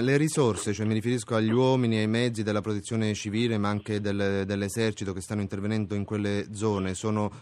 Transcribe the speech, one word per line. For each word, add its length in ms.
le 160
risorse, 560
cioè 100
mi 80
riferisco 420
agli 160
uomini 460
e 40
ai 60
mezzi 360
della 180
protezione 540
civile, 420
ma 140
anche 320
del, 420
dell'esercito 720
che 80
stanno 180
intervenendo 540
in 100
quelle 480
zone, 400
sono, 380